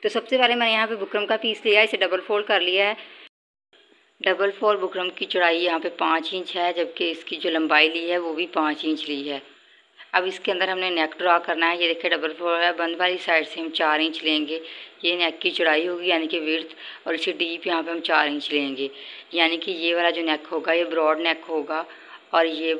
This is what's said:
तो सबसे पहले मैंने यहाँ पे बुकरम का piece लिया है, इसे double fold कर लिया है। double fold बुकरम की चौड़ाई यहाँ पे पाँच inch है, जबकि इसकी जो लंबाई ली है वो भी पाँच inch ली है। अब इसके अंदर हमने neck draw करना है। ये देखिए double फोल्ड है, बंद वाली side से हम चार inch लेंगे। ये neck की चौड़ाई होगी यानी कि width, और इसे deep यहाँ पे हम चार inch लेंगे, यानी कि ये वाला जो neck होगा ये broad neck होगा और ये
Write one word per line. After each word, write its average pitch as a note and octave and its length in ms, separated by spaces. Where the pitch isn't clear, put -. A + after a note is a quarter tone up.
तो G#3+ 60
सबसे B3 280
पहले A#3+ 180
मैंने A#3 160
यहाँ A3 160
पे A3+ 80
बुकरम G3+ 300
का G#3+ 120
piece G#3+ 280
लिया G#3 140
है, A3 60
इसे G#3+ 120
double F#3 240
fold G#3 260
कर G3+ 140
लिया F#3 260
है। G#3+ 100
double G3 320
fold G#3 260
बुकरम F#3 320
की - 160
चौड़ाई E3+ 320
यहाँ E3+ 200
पे E3+ 100
पाँच E3 340
inch F#3 240
है, F3 160
जबकि E3+ 380
इसकी D#3+ 260
जो E3+ 140
लंबाई D#3 380
ली E3+ 160
है F3 140
वो E3 140
भी E3 200
पाँच D3+ 320
inch D#3 240
ली C#3+ 140
है। C#3+ 180
अब F#3 120
इसके F#3 260
अंदर F#3 180
हमने F#3 220
neck D#3+ 260
draw F3 220
करना E3 260
है। F3 160
ये E3+ 60
देखिए E3 240
double D#3 220
फोल्ड E3+ 300
है, F3 120
बंद E3+ 220
वाली F3+ 220
side D#3+ 280
से - 140
हम D#3+ 100
चार D#3 300
inch D#3+ 220
लेंगे। D#3 380
ये E3+ 160
neck E3 220
की F3+ 120
चौड़ाई D#3+ 340
होगी F3 220
यानी E3 200
कि E3 120
width, D#3+ 360
और E3 80
इसे E3 180
deep E3+ 340
यहाँ E3 160
पे E3 80
हम E3+ 100
चार D#3 260
inch D3 240
लेंगे, C#3 380
यानी E3 240
कि F3 160
ये E3+ 220
वाला E3+ 160
जो E3 120
neck D#3 240
होगा E3 260
ये E3+ 120
broad D#3 340
neck E3 260
होगा D#3+ 400
और E3 120
ये D#3+ 340